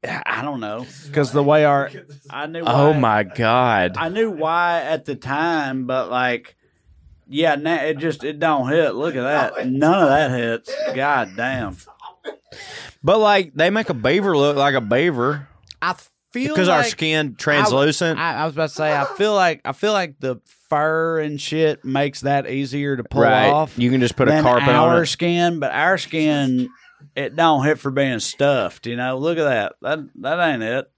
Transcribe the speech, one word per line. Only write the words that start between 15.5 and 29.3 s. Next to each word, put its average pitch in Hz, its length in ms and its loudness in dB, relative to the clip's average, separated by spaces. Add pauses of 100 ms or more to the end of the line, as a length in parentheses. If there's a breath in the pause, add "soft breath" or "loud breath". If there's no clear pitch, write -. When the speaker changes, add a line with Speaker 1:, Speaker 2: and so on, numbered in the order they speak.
Speaker 1:
I 180 140 -4 (380)
feel 269 220 -4
Speaker 2:
Because 285 140 2
our 269 100 4
Speaker 1:
like 233 80 2
Speaker 2:
skin 160 320 -2
Speaker 1:
I 156 40 0
w-, 131 140 -6
Speaker 2:
translucent. 147 840 0
Speaker 1:
I, 160 160 -4
I 147 120 -4
was 151 80 -6
about 156 160 -2
to - 40 -20
say, 156 220 -2
I 143 80 0
feel 208 300 0
like, 175 300 2
I 139 80 -6
feel 208 200 -2
like 175 280 -4
the 131 160 -4 (320)
fur 160 520 0
and 151 200 -6
shit 156 440 0
makes 135 380 -2
that 139 260 0
easier 139 480 -4
to 120 80 -8
pull 139 180 0
Speaker 2:
Right. 110 280 4
Speaker 1:
off 151 280 0
Speaker 2:
You 120 120 4
can 131 100 2
just 120 160 0
put 127 120 4
a 151 40 6
Speaker 1:
than 156 100 4
Speaker 2:
carpet 123 260 4
on 123 60 6 (140)
Speaker 1:
our - 140 4
Speaker 2:
it. 151 60 -2
Speaker 1:
skin, 175 500 0
but - 140 -4
our 170 260 2
skin, 139 720 0 (460 soft breath)
it 139 180 -6
don't 151 300 2
hit 151 160 0
for 139 100 -4
being 131 300 -2
stuffed, 131 680 -2
you 117 100 -8
know? 127 220 -4
Look 160 180 -2